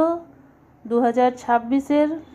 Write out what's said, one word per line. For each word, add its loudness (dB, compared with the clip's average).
দু -2
হাজার 2
ছাব্বিশের 0